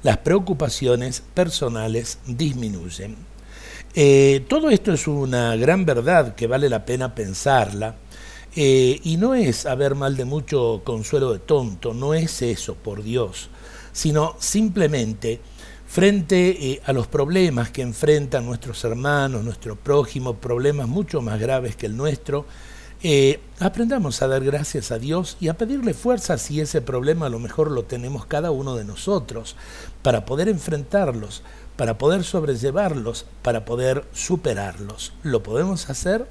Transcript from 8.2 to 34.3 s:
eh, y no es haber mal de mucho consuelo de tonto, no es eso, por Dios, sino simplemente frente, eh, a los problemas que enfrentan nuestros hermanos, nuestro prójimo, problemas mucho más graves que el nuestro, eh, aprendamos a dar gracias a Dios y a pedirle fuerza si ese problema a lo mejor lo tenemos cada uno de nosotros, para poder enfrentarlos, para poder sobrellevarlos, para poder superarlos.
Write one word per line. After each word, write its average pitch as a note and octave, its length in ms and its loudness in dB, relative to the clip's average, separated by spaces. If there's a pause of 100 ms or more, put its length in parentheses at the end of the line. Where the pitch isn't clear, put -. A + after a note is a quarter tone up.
eh, C3+ 480 6
y E3 140 -2
no A#3+ 180 2
es D#3+ 300 2
haber C3+ 300 0
mal C#3 220 -2
de B2+ 100 -4
mucho B2+ 580 -2
consuelo B2 480 -2
de F#2+ 60 -2
tonto, A#2 560 -2
no C3+ 180 -2
es D#3+ 300 0
eso, A#2 320 -4
por G#2 280 -10
Dios, A2+ 460 -4 (440)
sino D#3 460 0
simplemente D3+ 1000 0 (460)
frente, F3+ 840 4
eh, C#3 120 -6
a C3+ 80 0
los A#2+ 140 0
problemas C#3+ 640 2
que B2+ 120 -6
enfrentan C3+ 600 2
nuestros A#2+ 400 -8
hermanos, C3 580 0
nuestro A2 340 -8
prójimo, B2+ 580 0
problemas C3 520 0
mucho D#3 360 -2
más G#2+ 180 -2
graves B2+ 360 -2
que A#2 100 -8
el G#2+ 100 -6
nuestro, C#3+ 480 -2 (580)
eh, C#3+ 380 4 (200)
aprendamos G#3 600 0
a C3 80 2
dar C3+ 160 2
gracias C#3+ 460 -2
a A#2 80 -4
Dios D#3 420 -4
y E3 80 0
a D#3+ 80 -2
pedirle A#3+ 380 -2
fuerza G#3+ 420 0
si D3 240 -4
ese D3 220 -2
problema C#3 440 0
a B2+ 40 -2
lo A2+ 80 -6
mejor D3+ 320 -2
lo B2 140 -2
tenemos B2 420 -8
cada D#3+ 240 -2
uno C3+ 260 -4
de G#2+ 80 -6
nosotros, A2+ 720 -6 (460)
para A2+ 240 0
poder D3+ 240 0
enfrentarlos, C#3+ 920 -2 (340)
para A2+ 200 -2
poder E3+ 280 2
sobrellevarlos, C#3 1000 -2 (160)
para A#2 240 0
poder B2+ 480 0
superarlos. G#2 1080 -6